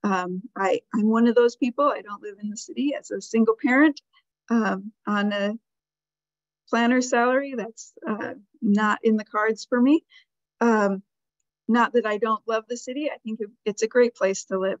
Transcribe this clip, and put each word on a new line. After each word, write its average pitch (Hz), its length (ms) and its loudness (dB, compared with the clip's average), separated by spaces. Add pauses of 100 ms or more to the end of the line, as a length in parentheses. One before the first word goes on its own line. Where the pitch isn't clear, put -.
Um, 185 380 -2 (140)
I, 190 260 0 (120)
I'm 214 140 2
one 226 180 4
of 226 80 2
those 240 220 4
people. 277 300 0
I 247 160 -2
don't 208 200 -16
live 208 180 -14
in 208 100 -8
the 208 60 -10
city 269 400 -6
as - 140 -14
a 202 100 -6
single 226 400 0
parent, 277 400 4 (500)
um, 208 420 -2 (120)
on 208 280 0
a 202 220 -2 (1120)
planner 240 320 2
salary. 254 560 0
That's, 226 360 -10 (160)
uh, 208 260 -6 (280)
not 208 400 2
in 220 140 4
the 214 80 -4
cards 220 440 -2
for 247 120 0
me. 285 240 4 (560)
Um, 208 420 2 (680)
not 226 260 2
that 233 120 2
I 208 120 -2
don't 220 280 -2
love 220 220 -2
the 240 80 -8
city. 262 340 -8
I - 80 -12
think 220 220 -10
it, 208 80 -8 (160)
it's 208 180 -4
a 220 60 -2
great 240 260 2
place 196 320 -2
to 190 120 -4
live. 190 220 -4